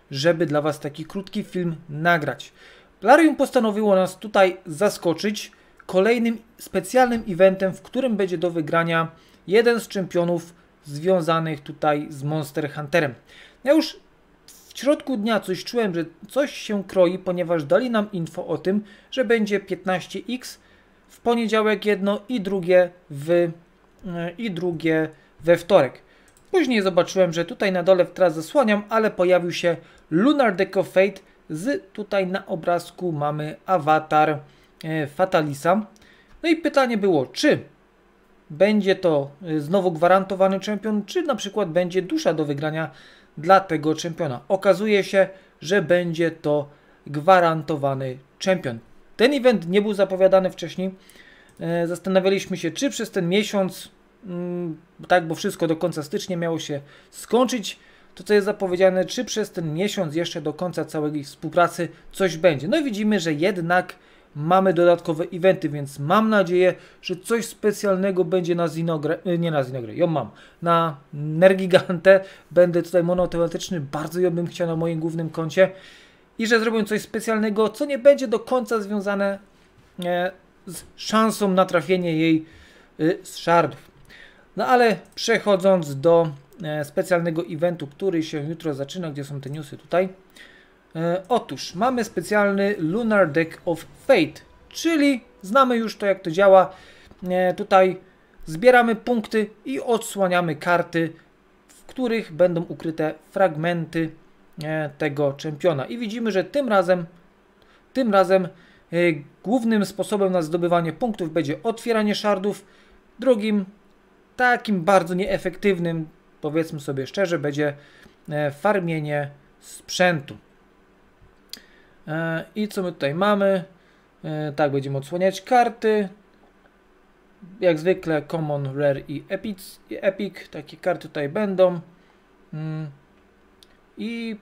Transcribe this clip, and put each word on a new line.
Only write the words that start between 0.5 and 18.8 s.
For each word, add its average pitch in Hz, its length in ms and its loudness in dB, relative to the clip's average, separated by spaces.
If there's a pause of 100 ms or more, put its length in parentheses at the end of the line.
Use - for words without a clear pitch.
was 143 180 -2
taki 151 260 -10
krótki 202 380 -8
film 175 320 -4 (140)
nagrać. 147 640 -2 (460)
Plarium 294 360 6
postanowiło 220 600 2
nas 185 240 0
tutaj 196 460 2
zaskoczyć 190 840 -2 (340)
kolejnym 226 520 2 (200)
specjalnym 233 720 0
eventem, 190 440 4
w - 80 -18
którym 247 360 -4
będzie 185 200 -2
do 170 140 -2
wygrania 165 600 0 (360)
jeden 226 320 4
z - 80 -10
czempionów 170 680 -2 (320)
związanych 160 760 0
tutaj 151 480 -2
z 139 140 -14
Monster 151 500 -4
Hunterem. 151 400 -2 (500)
Ja 277 100 4
już - 320 0 (720)
w - 40 -16
środku 277 380 0
dnia 214 220 0
coś 185 240 -6
czułem, 220 320 -2
że 170 100 -4 (240)
coś 277 220 -2
się 202 320 -6
kroi, 185 360 2
ponieważ 175 440 -2
dali 196 260 2
nam 214 220 0
info 170 360 -8
o 160 100 -2
tym, 196 260 -2 (280)